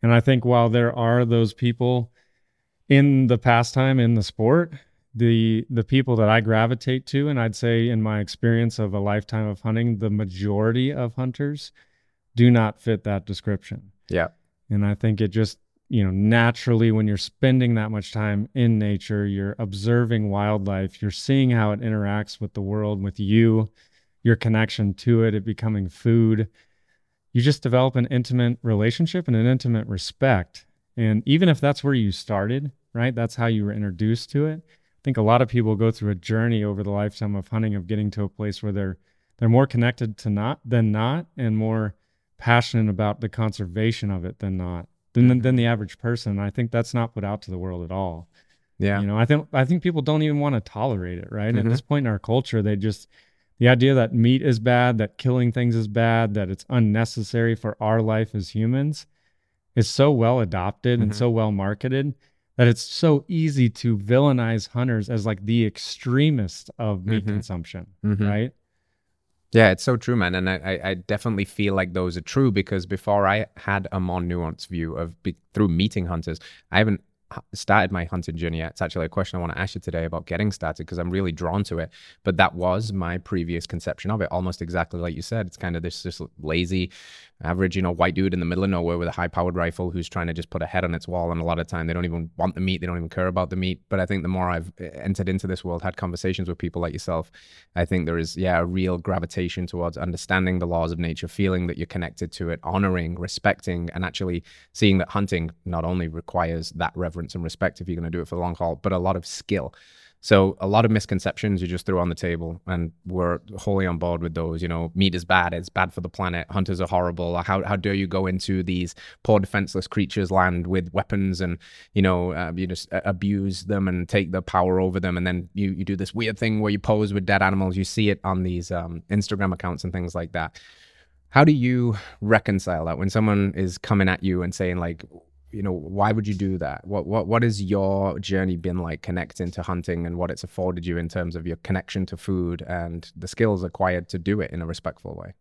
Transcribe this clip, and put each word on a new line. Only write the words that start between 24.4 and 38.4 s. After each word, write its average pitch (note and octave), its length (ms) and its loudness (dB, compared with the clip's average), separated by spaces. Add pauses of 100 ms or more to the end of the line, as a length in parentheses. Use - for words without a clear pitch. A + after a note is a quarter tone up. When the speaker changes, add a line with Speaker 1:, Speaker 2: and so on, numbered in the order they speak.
Speaker 1:
to A#2 300 4
it, A2 100 2
it G#2 100 -2
becoming G#2 460 -2
food, A2 580 2 (840)
you A#2+ 80 4
just C#3+ 220 2
develop B2+ 320 2
an B2 120 2
intimate B2 540 0
relationship A#2+ 680 0
and A#2+ 80 2
an A2 120 4
intimate A#2+ 400 0
respect. G#2 800 -2 (280)
And A2 300 2
even E3 240 4
if D3+ 100 4
that's C#3+ 240 0
where C#3+ 120 2
you G#2+ 160 2
started, A2+ 600 -4 (220)
right, A#2+ 220 0
that's A#2 200 -2
how A#2 120 0
you A2 180 2
were G2+ 80 -2
introduced G#2+ 580 -2
to C#3+ 140 2
it. D#3 220 -4
I - 360 -20
think C3 140 0
a A2+ 60 2
lot A#2 180 6
of B2 60 2
people A2 280 2
go A2+ 140 2
through G#2 220 -2
a G2 40 0
journey A2 480 0
over G#2 200 -2
the G2+ 80 -4
lifetime G#2 440 -4
of G2 120 -6
hunting A2 260 -2
of F#2 140 -6
getting G#2 240 -2
to G#2 120 -4
a G2 60 -4
place G#2 320 -8